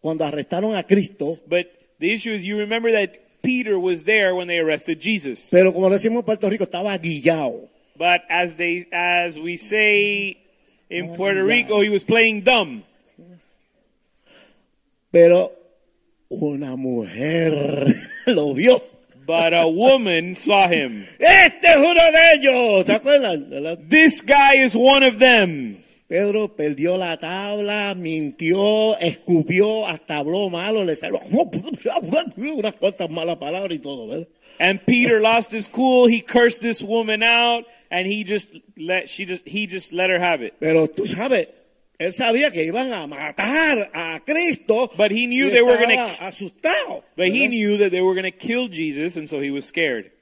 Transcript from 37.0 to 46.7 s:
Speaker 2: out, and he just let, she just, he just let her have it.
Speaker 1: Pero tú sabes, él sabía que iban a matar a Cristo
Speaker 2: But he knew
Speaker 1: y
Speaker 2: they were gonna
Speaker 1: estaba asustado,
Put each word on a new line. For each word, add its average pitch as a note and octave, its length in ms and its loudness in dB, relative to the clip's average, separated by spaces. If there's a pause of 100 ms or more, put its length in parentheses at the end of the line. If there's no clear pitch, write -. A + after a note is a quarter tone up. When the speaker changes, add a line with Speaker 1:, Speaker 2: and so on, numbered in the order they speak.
Speaker 2:
out, A#3 420 0 (280)
and F#3 160 -4
he G#3 160 -6
just G3 260 -6 (260)
let, F3 320 -6
she - 160 -10
just, F3+ 220 -12
he G#3 220 -8
just F3 240 -10
let F3+ 180 0
her F3+ 80 2
have E3+ 260 -2
it. - 140 -12
Speaker 1:
Pero D#3+ 300 2
tú B3 180 -6
sabes, G3+ 400 -2 (540)
él F3+ 120 -4
sabía B3+ 380 0
que E3+ 140 -4
iban A#3+ 280 -6
a F3 140 -8
matar G3+ 880 -2
a E3 320 -8
Cristo C#4+ 720 -2
Speaker 2:
But G3+ 160 0
he A#3+ 140 -2
knew B3+ 200 0
Speaker 1:
y C#4 40 0
Speaker 2:
they B3 120 4
were B3 160 4
gonna A#3 160 2 (120)
Speaker 1:
estaba F3+ 220 -10
asustado, E4+ 760 -6 (120)